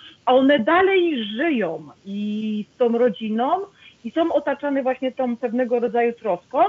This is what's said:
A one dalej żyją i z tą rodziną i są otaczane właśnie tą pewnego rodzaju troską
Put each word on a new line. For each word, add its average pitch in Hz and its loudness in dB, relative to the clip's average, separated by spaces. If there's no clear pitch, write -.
A 247 2
one 269 6
dalej 339 2
żyją 208 -4
i 208 -6
z - -8
tą 233 2
rodziną 226 0
i 226 -10
są 330 0
otaczane 277 -2
właśnie 254 -2
tą 247 -4
pewnego 240 -2
rodzaju 233 0
troską 220 -4